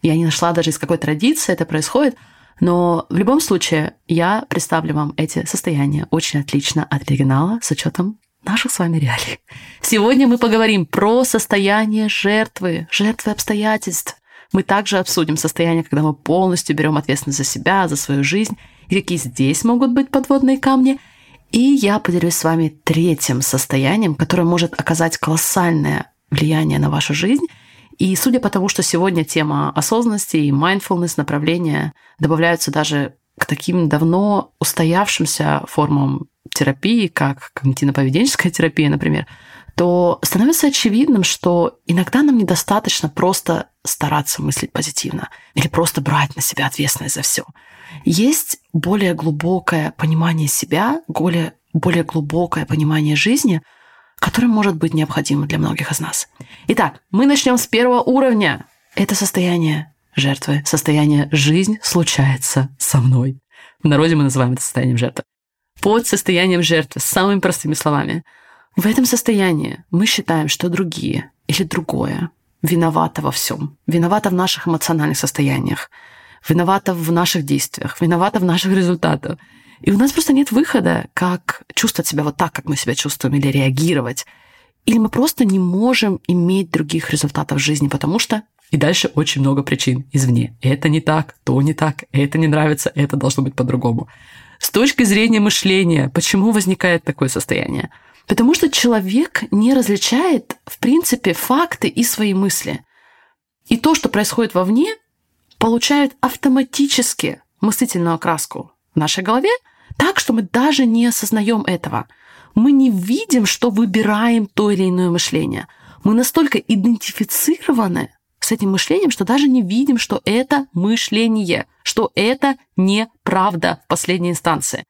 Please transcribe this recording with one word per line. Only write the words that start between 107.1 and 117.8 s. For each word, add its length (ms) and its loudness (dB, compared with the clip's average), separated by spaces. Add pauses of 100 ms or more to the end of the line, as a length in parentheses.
мыслительную 520 0
окраску 600 -6 (200)
в 60 2
нашей 240 -2
голове – 260 0 (480)
так 220 0
что 140 -2
мы 100 0
даже 420 2
не 220 2
осознаём 560 -2
этого. 440 -4 (480)
Мы 160 4
не 180 6
видим, 560 0
что 240 0
выбираем 760 0
то 260 0
или 160 0
иное 220 0
мышление. 580 -4 (360)
Мы 100 4
настолько 440 2
идентифицированы 1500 0 (300)